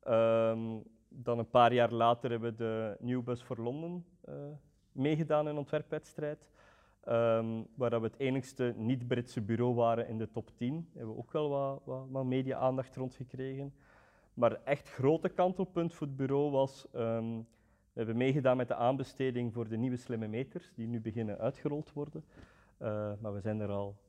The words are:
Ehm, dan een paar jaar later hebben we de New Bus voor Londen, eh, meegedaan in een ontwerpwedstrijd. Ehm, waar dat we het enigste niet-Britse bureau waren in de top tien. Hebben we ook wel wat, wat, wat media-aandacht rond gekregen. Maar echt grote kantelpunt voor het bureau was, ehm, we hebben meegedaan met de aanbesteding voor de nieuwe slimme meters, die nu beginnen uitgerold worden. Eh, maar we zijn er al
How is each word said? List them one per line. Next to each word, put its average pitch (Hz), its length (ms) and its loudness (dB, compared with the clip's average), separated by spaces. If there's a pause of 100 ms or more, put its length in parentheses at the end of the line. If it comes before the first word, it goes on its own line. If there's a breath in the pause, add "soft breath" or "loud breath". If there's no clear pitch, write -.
Ehm, 113 560 4 (500)
dan 120 300 -4
een 113 100 -4
paar 120 240 10
jaar 120 180 6
later 117 380 4
hebben 117 220 -2
we 110 60 -8
de 113 420 -2
New 123 240 -2
Bus 120 200 -6
voor 123 140 -8
Londen, 160 480 -6 (160)
eh, - 120 -14 (580)
meegedaan 151 540 2
in 151 60 -4
een 147 60 -4
ontwerpwedstrijd. 151 920 -6 (540 soft breath)
Ehm, 113 600 2 (120)
waar 123 140 0
dat 117 120 0
we 113 60 -2
het - 120 -8
enigste 127 580 0
niet-Britse 120 640 -2
bureau 113 340 2
waren 117 320 4
in 113 100 -6
de 110 140 -6
top - 240 -8
tien. 156 380 -4
Hebben 113 200 -10
we - 60 -10
ook 117 120 -12
wel 151 180 -2
wat, 139 360 -4
wat, 131 240 -8
wat 135 160 -4
media-aandacht 131 720 0
rond 131 200 -6
gekregen. 135 580 -10 (600 soft breath)
Maar 117 300 2
echt - 260 -2
grote 147 400 2
kantelpunt 180 640 0
voor 151 140 -6
het 139 80 -8
bureau 139 360 0
was, 135 420 0
ehm, 113 440 -2
we 113 60 -8 (500 soft breath)
hebben 113 240 -2
meegedaan 131 400 4
met 123 100 0
de - 80 -2
aanbesteding 123 760 0
voor 117 140 -4
de 110 100 -4
nieuwe 123 200 0
slimme 113 300 -6
meters, 120 480 -8
die 113 120 -8
nu 117 140 -4
beginnen 110 360 -4
uitgerold 147 560 -4
worden. 151 300 -10 (540 loud breath)
Eh, 107 340 -4 (100)
maar 110 120 -6
we 101 80 -6
zijn 107 180 -2
er 104 100 -4
al 101 260 -4 (140)